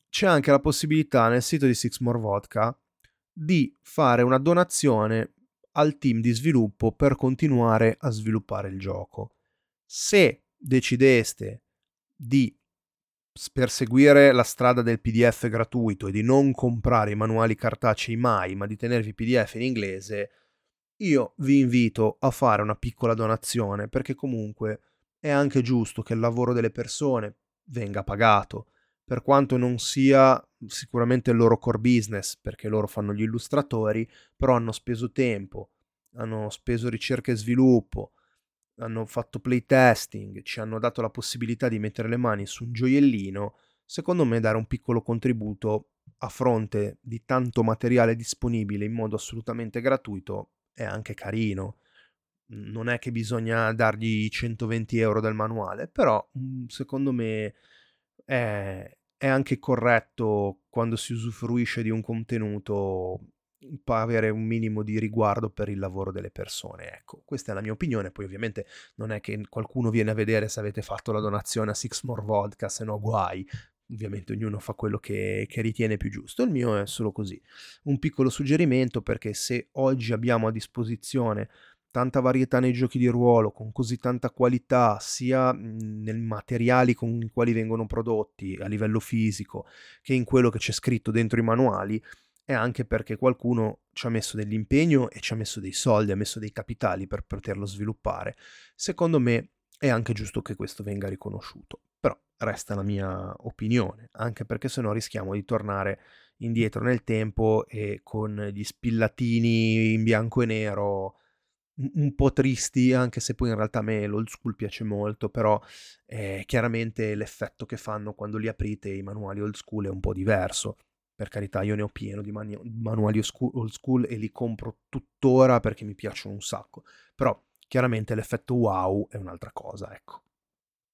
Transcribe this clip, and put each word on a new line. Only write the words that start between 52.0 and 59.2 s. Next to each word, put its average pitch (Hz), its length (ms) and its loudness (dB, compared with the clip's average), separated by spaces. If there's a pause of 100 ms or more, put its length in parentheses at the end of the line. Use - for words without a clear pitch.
Non 110 380 -10
è 120 100 -2
che 123 120 -8
bisogna 113 640 -2
dargli 110 500 0
i 107 60 -2
centoventi 113 720 -4
euro 110 200 2
del 110 140 0
manuale, 107 540 -6
però, 123 380 2 (120)
mm, 131 300 -10
secondo 135 440 -6
me 110 440 -4 (680)
è, 104 720 -6 (220)
è 143 80 -2